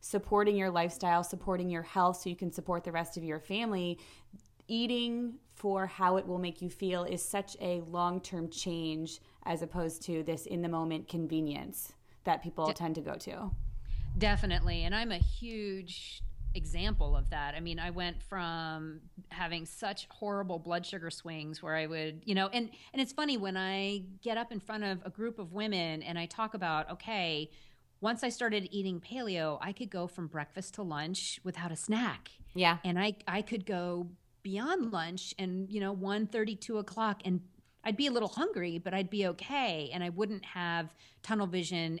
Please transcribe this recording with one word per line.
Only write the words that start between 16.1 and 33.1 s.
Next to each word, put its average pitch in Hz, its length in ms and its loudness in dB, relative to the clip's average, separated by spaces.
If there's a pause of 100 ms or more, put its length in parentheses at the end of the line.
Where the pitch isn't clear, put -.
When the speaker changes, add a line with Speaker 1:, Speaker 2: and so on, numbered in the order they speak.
Speaker 2:
example 175 640 4
of 143 140 4
that. 143 260 -2
I 160 60 -4
mean, 165 180 -4
I 175 120 -2
went 175 300 -2
from 160 800 -4 (300)
having 170 360 -2
such 202 440 -6
horrible 202 500 -2
blood 175 260 0
sugar 170 240 -6
swings 156 540 -8
where 156 120 0
I 160 100 2
would, 156 400 -4
you 208 100 2
know, 190 160 6
and, 233 180 -2 (220)
and 269 100 0
it's 262 120 0
funny 294 240 2
when 196 180 0
I 196 480 0 (180)
get 226 160 0
up 233 140 -2
in 214 80 -4
front 214 240 -6
of 190 220 0
a 190 40 -4
group 226 300 -4
of 175 140 -10
women 185 500 0
and 170 160 -4
I 170 60 -2
talk 214 280 -4
about, 165 380 0
okay, 165 580 -2 (520)
once 226 220 0
I 247 60 2
started 214 420 0
eating 190 280 0
paleo, 175 640 -2
I 190 100 -4
could 202 180 -8
go 180 180 -2
from 175 200 -6
breakfast 156 480 -6
to 208 80 -6
lunch 160 600 -4
without 170 280 -4
a 160 40 -6
snack. 214 560 0 (220)
Speaker 3:
Yeah. 170 300 6
Speaker 2:
And 180 160 2
I, 208 160 2 (120)